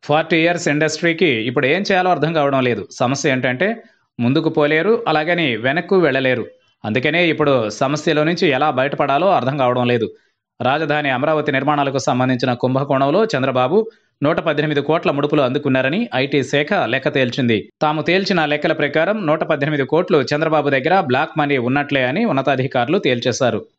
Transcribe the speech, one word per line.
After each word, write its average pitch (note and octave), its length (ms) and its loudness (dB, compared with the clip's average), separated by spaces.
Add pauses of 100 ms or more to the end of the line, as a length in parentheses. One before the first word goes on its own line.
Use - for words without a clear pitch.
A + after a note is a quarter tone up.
ఫార్టీ D#3+ 340 0
ఇయర్స్ E3 300 0
ఇండస్ట్రీకి D#3+ 600 0 (180)
ఇప్పుడు B2+ 180 -2
ఏం D#3+ 160 0
చేయాలో F#3 300 0
అర్థం D#3+ 220 0
కావడం C#3 300 0
లేదు. A#2+ 280 -2
సమస్య C3+ 400 -2
ఏంటంటే B2+ 360 0 (520)
ముందుకు C#3+ 300 2
పోలేరు, D#3 440 2 (140)
అలాగని D#3+ 480 0
వెనక్కు D3 400 -2
వెళ్ళలేరు. C3 500 2 (380)
అందుకనే C3 460 0
ఇప్పుడు C#3 400 0
సమస్యలో D3 540 -2
నుంచి E3+ 260 0
ఎలా C#3 220 2
బయటపడాలో C#3 600 0
అర్థం C3+ 260 0
కావడం B2 300 2
లేదు. A#2 200 0 (520)
రాజధాని D3 500 0
అమరావతి D3 420 0
నిర్మాణాలకు C#3 460 0
సంబంధించిన B2+ 560 0
కుంభకోణంలో C#3 720 0
చంద్రబాబు C3 520 0 (460)
నూట D#3+ 160 2
పద్దెనిమిది D3+ 420 0
కోట్ల D#3+ 300 0
ముడుపులు D3 300 0
అందుకున్నారని C3+ 760 0
ఐటీ C#3 280 0
శాఖ D3 300 -2 (120)
లెక్క C3 280 -2
తేల్చింది. A#2+ 560 0 (120)
తాము D#3 200 0
తేల్చిన F#3 440 0
లెక్కల D3 280 0
ప్రకారం D#3+ 540 -2
నూట D#3+ 160 0
పద్దెనిమిది D3+ 420 -2
కోట్లు F3 360 2
చంద్రబాబు D3 480 0
దగ్గర C#3 300 2
బ్లాక్ D3 380 -2
మనీ C#3+ 200 0
ఉన్నట్లే C3+ 480 0
అని D#3 200 -2
ఉన్నతాధికారులు C3+ 720 0
తేల్చేశారు. A#2+ 640 0 (180)